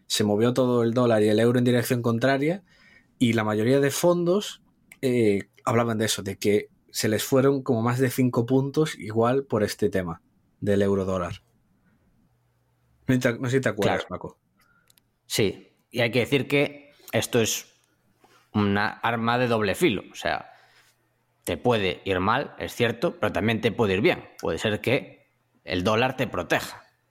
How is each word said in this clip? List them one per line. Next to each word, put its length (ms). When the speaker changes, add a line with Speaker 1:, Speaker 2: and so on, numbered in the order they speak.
Speaker 1:
se 160
movió 300
todo 300
el 100
dólar 280
y 80
el 100
euro 200
en 60
dirección 360
contraria, 640
y 140
la 100
mayoría 360
de 120
fondos, 720
eh, 480
hablaban 360
de 60
eso, 180
de 140
que 320
se 180
les 160
fueron 380
como 200
más 180
de 100
cinco 360
puntos 520
igual 460
por 200
este 260
tema 320
del 220
euro 240
dólar. 380
No 60
sé 0
si 60
te, 200
no 100
sé 80
si 40
te 80
acuerdas, 360
Speaker 2:
Claro. 40
Speaker 1:
Paco. 300
Speaker 2:
Sí, 420
y 100
hay 80
que 100
decir 280
que 440
esto 300
es 260
una 340
arma 500
de 100
doble 280
filo, 360
o 40
sea, 360
te 140
puede 480
ir 140
mal, 400
es 160
cierto, 440
pero 140
también 280
te 100
puede 240
ir 60
bien. 240
Puede 200
ser 200
que 460
el 200
dólar 320
te 120
proteja. 560